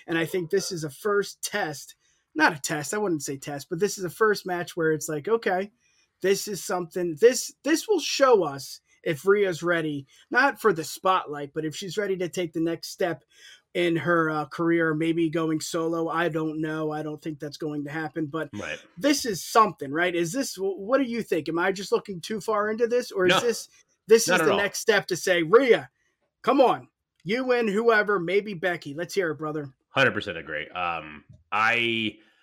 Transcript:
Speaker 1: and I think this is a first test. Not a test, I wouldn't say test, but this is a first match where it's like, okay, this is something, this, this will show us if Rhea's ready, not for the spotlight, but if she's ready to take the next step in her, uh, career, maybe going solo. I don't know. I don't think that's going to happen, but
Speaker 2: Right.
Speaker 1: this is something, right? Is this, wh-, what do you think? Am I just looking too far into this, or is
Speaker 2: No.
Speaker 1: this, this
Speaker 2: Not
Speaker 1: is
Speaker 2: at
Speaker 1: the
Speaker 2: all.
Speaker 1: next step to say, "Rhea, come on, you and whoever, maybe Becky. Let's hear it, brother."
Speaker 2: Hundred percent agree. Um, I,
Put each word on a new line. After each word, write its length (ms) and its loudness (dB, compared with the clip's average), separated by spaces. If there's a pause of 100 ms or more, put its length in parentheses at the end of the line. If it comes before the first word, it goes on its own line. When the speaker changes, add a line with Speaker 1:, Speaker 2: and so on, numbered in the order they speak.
Speaker 1:
and 100 -2
I 80 0
think 260 -4
this 200 0
is 140 -8
a 60 -6
first 520 -4
test. 520 -6 (400)
Not 220 4
a 40 -16
test, 320 -6
I 60 -2
wouldn't 240 -2
say 140 -6
test, 320 -10
but 100 -4
this 180 0
is 80 -6
a 60 -4
first 340 2
match 320 -6
where 160 2
it's 160 -4
like, 180 -6
okay, 440 0 (500)
this 260 0
is 160 -8
something, 580 -4
this, 320 6 (100)
this 240 0
will 140 2
show 420 4
us 380 -8 (220)
if 240 -4
Rhea's 360 4
ready, 440 -2 (240)
not 300 2
for 120 4
the 120 -6
spotlight, 680 -2
but 120 -4
if 100 -6
she's 220 -10
ready 200 -2
to 120 -2
take 240 -4
the 80 -2
next 280 -4
step 340 -4 (520)
in 220 2
her, 340 2
uh, 160 -4
career, 480 0
maybe 340 0
going 320 -2
solo. 480 -2
I 200 0
don't 320 -4
know. 300 -4
I 120 -6
don't 180 -10
think 180 -10
that's 180 -12
going 280 -6
to 60 -10
happen, 360 -4
but 260 -6
Speaker 2:
Right. 260 -6 (180)
Speaker 1:
this 280 0
is 200 -6
something, 460 2
right? 240 0
Is 180 0
this, 220 -4
wh-, 240 -4
what 200 0
do 60 0
you 180 -4
think? 260 -4
Am 100 -2
I 140 0
just 180 -10
looking 300 -2
too 200 -6
far 300 -2
into 160 0
this, 240 0
or 160 2
is 60 6
Speaker 2:
No. 80 2
Speaker 1:
this, 280 -2 (380)
this 200 8
Speaker 2:
Not 80 4
Speaker 1:
is 60 4
Speaker 2:
at 60 4
Speaker 1:
the 60 6
Speaker 2:
all. 40 2
Speaker 1:
next 220 0
step 280 2
to 100 -2
say, 260 2
"Rhea, 480 6 (520)
come 180 4
on, 280 4 (340)
you 300 0
and 160 2
whoever, 500 4
maybe 360 0
Becky. 400 -4
Let's 200 -8
hear 160 0
it, 60 -6
brother." 360 -6 (160)
Speaker 2:
Hundred 240 4
percent 240 -6
agree. 320 -8
Um, 540 -6 (280)
I, 680 0 (260)